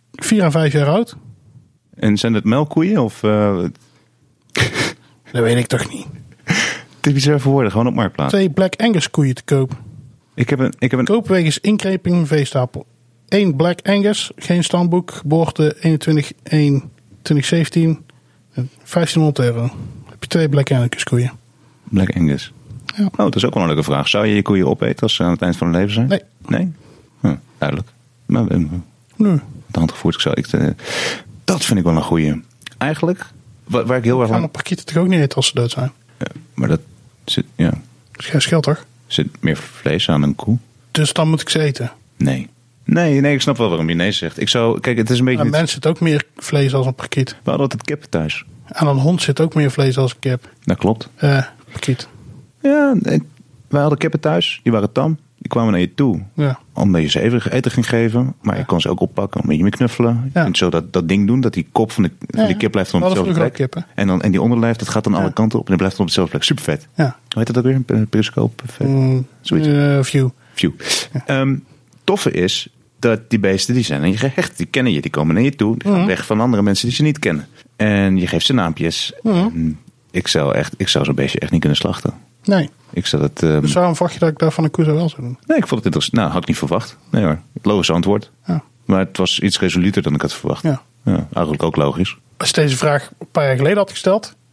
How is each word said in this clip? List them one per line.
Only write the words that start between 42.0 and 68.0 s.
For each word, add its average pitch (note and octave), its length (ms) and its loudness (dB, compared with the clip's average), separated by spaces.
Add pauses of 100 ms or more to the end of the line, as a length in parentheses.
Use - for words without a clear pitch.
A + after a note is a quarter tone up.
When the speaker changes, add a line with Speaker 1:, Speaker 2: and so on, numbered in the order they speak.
Speaker 2:
Nee. C3+ 320 -2 (340)
Nee, D#3 380 2
nee, C#3+ 120 2
ik C3 80 0
snap C3+ 160 0
wel A2+ 120 2
waarom E2 200 0
je E2+ 60 0
nee F2+ 160 0
zegt. - 300 -6
Ik - 80 -2
zou, A#2 300 2
kijk, B2 180 -2
het A2 120 0
is B2 100 2
een B2 60 2
beetje B2+ 140 0
Speaker 1:
Aan - 60 2
een - 60 0
Speaker 2:
het D3+ 100 2
Speaker 1:
mens E3 120 -2
zit - 140 -6
ook D3+ 120 0
meer D#3 240 2 (120)
vlees C#3 380 0
als C3 120 0
een B2+ 100 -4
parkiet. - 340 -4
Speaker 2:
We - 140 -16
hadden C#3+ 180 0
altijd C3+ 220 -4
kippen - 260 -10
thuis. D#2 360 -4 (220)
Speaker 1:
Aan - 200 -2
een C#3 100 2
hond D#3+ 240 2
zit - 180 -2
ook D#3+ 160 2
meer D3 160 2
vlees C3+ 260 0
als C3 140 0
een - 80 -18
kip. B2+ 300 -4 (140)
Speaker 2:
Dat - 140 -2
klopt. - 380 -2
Speaker 1:
Eh, C#3 280 2 (280)
parkiet. - 360 -4 (540)
Speaker 2:
Ja, C#4+ 400 4
nee, - 200 2 (460)
wij C#3+ 140 2
hadden D3 180 2
kippen D#3 200 0
thuis, E3 440 0
die A#2+ 80 2
waren G#2 200 2
tam. D3+ 260 0 (200)
Die - 120 -14
kwamen A2+ 220 2
naar F2+ 100 2
je - 120 -2
toe. A#2+ 280 0 (120)
Speaker 1:
Ja. C#3 260 -2 (140)
Speaker 2:
Omdat F#2 280 2
je D#2 60 0
ze - 140 0
even A#2 300 0
eten B2+ 200 0
ging A#2+ 180 0
geven. A#2 520 0
Maar G#2 120 0
Speaker 1:
Ja. G#2 60 -4
Speaker 2:
je - 60 -4
kon E2+ 160 0
ze - 80 -2
ook F#2 100 -2
oppakken, - 420 -2
een - 60 -2
beetje D2+ 160 2
mee G2+ 80 4
knuffelen. A#2 520 0
Je C3+ 100 -4
Speaker 1:
Ja. E3+ 100 2
Speaker 2:
kunt G2 140 0
zo F#2 120 2
dat, E2 240 -2
dat F2 140 0
ding G2 200 2
doen, B2+ 140 2
dat A#2 120 0
die - 180 -4
kop A2 200 0
van G#2+ 120 0
de, E2 80 2 (160)
van - 140 -2
Speaker 1:
Ja, A3 60 4
Speaker 2:
die F#3+ 100 0
kip A2+ 140 0
blijft F#2+ 220 -2
op F3+ 60 4
Speaker 1:
we F3 60 0
hadden F#3+ 200 2
Speaker 2:
dezelfde E3+ 160 2 (100)
Speaker 1:
vroeger C3 160 -4
Speaker 2:
plek. - 80 -10
Speaker 1:
ook E3+ 100 -10
kippen. - 160 -6
Speaker 2:
En G2+ 60 2
dan, F#2 140 0
en G#2 100 2
die F2+ 100 2
onderlijf, A#2 340 2
dat A2+ 140 -8
gaat G#2+ 180 -2
aan G#2 60 2
Speaker 1:
Ja. E2 60 0
Speaker 2:
alle F#2+ 140 0
kanten A2 260 2
op - 60 -8
en - 60 -20
die F#2 60 2
blijft F#2 220 0
op F#2+ 80 2
dezelfde F2 240 0
plek. C#2+ 120 -4
Supervet. - 520 -2
Speaker 1:
Ja. D#3+ 100 0
Speaker 2:
Hoe B2+ 80 -2 (240)
heet A2+ 100 0
dat A#2+ 100 0
ook B2 60 2
weer? C3 120 4
Een C3 80 0
per-, A2 240 0